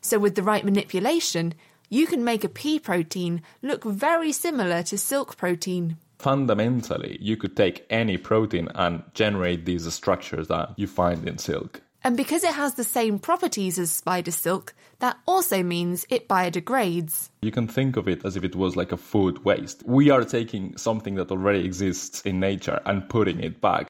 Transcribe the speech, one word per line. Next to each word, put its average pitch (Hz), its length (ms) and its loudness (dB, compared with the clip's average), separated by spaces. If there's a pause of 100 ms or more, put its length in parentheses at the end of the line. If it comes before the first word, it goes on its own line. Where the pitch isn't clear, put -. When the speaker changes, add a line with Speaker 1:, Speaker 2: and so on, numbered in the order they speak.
Speaker 1:
So - 160 0
with 202 160 2
the 214 80 0
right 208 240 0
manipulation, 196 880 0 (360)
you 294 180 2
can 262 160 0
make 233 200 0
a 185 60 -2
pea 302 300 -2
protein 175 640 -2 (180)
look 277 220 -4
very 302 480 0
similar 196 520 0
to 202 140 -6
silk - 400 -4
protein. 175 600 -2 (200)
Speaker 2:
Fundamentally, 123 1040 0
you 107 160 0
could - 180 -6
take 92 360 2
any 113 260 2
protein 104 560 0
and 85 300 0 (100)
generate 90 520 0
these 85 280 -2
structures 82 540 -2
that 82 280 -2
you 101 120 -4
find 87 400 0
in - 100 -8
silk. - 440 -6 (240)
Speaker 1:
And 240 120 2
because 302 260 0
it 330 100 2
has 285 200 -2
the 240 100 -4
same 220 360 0
properties 208 580 -2
as 175 140 -2
spider 175 400 -2
silk, 180 420 -2 (260)
that 247 180 -2 (100)
also 339 360 2
means 175 460 -2
it - 180 -2
biodegrades. 180 1040 0 (120)
Speaker 2:
You 110 100 -2
can 117 160 0
think 131 280 0
of 104 120 0
it 90 180 -2
as 95 100 -4
if 90 80 -4
it 92 120 -4
was 92 200 0
like 87 160 -2
a 85 60 -4
food - 480 0
waste. - 400 0
We 139 240 6
are 131 140 6
taking 113 540 -4
something 107 380 -2
that 92 160 -2
already 95 320 2
exists 92 580 -4
in 95 180 0
nature 98 460 0
and 98 220 0
putting 98 340 2
it - 200 -6
back. 90 280 2